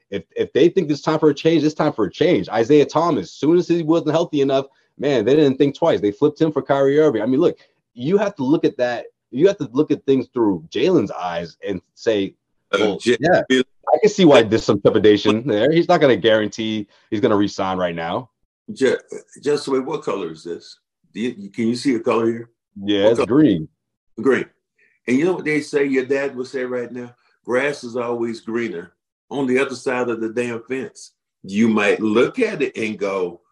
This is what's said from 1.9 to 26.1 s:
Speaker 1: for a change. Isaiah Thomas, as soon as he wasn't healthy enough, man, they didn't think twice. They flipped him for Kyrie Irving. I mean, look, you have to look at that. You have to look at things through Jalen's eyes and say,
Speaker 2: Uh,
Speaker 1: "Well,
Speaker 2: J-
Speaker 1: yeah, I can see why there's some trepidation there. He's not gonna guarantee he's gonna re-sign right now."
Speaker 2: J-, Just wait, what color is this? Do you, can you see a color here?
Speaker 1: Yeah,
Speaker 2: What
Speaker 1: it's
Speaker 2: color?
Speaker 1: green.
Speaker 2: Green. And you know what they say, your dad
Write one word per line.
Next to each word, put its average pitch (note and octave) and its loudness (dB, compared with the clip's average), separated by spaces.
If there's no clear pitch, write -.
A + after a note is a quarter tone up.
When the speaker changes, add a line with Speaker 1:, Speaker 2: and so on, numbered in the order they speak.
Speaker 1:
for G#2 -2
a E2+ -8
change. B2 0
Isaiah B2 4
Thomas, D3 0
as - -20
soon D#3+ 0
as E3 0
he E3+ 0
wasn't D3+ 0
healthy D#3+ 0
enough, C3+ 0
man, B2+ 0
they C#3+ 4
didn't C#3 4
think C#3 2
twice. C#3+ 0
They G2+ 0
flipped D3+ -2
him D#3+ 2
for C#3 -2
Kyrie C#3 2
Irving. C3 2
I A2+ -2
mean, C3 0
look, - 0
you C#3+ -2
have G#3 -2
to C3+ -6
look D#3 2
at - -2
that. A#2+ -4
You C#3 2
have G3 0
to C3 -8
look D3 -2
at - -4
things C3+ 2
through G2 -2
Jalen's B2+ 0
eyes E2+ -8
and F#2+ -6
say, G2+ -2
Speaker 2:
Uh, G2 0
Speaker 1:
"Well, G#2 0
Speaker 2:
J- A#2 0
Speaker 1:
yeah, E3 2
I - 0
can G#3 4
see F#3+ 2
why C3+ 8
there's A2 0
some G#2 2
trepidation G#2+ 4
there. A2+ 2
He's E3 2
not F3 4
gonna C3 4
guarantee A2 0
he's A2 -4
gonna A2 2
re-sign F#2+ -2
right F2 -4
now." F2 -8
Speaker 2:
J-, B2 0
Just C#3+ -2
wait, C3 -2
what D3+ -8
color G2 -6
is D#2+ -18
this? E2+ -14
Do G2 -12
you, G2+ -10
can A2+ -4
you A#2+ -2
see C3 -2
a A2 -6
color A2+ 0
here? A#2 -4
Speaker 1:
Yeah, G2+ 0
Speaker 2:
What A2 6
Speaker 1:
it's A#2+ 2
Speaker 2:
color? B2+ 0
Speaker 1:
green. A2 2
Speaker 2:
Green. A#2+ 0
And B2 2
you D3+ 0
know F3+ 0
what C#3+ -8
they D3+ -2
say, C#3+ -2
your C3 0
dad C#3 -2